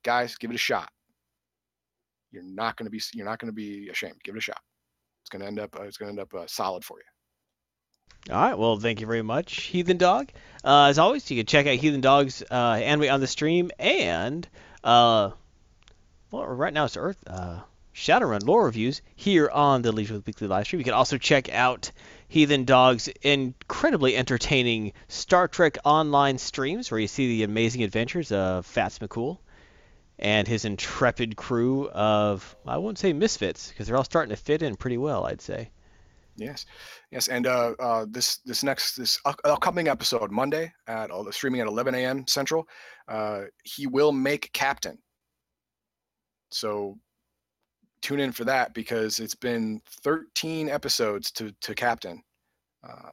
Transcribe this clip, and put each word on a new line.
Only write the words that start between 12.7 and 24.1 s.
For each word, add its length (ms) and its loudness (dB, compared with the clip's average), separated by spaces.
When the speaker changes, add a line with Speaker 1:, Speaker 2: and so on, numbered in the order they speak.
Speaker 2:
Anime 280 2
on 100 4
the 60 2
Stream 520 0
and, 680 0
uh, 460 6
well, 160 -8
right 280 -4
now 100 0
it's 120 -4
Earth, 200 -4
uh, 320 -8
Shadowrun 500 2
lore 220 6
reviews 340 -2
here 340 4
on 320 4
the 100 2
Legion 240 -4
with 100 -12
Weekly 200 -6
live 200 0
stream. 140 -4
You 40 -6
can 100 0
also 220 4
check 380 2
out 360 0
Heathen 360 4
Dog's 440 6
incredibly 920 2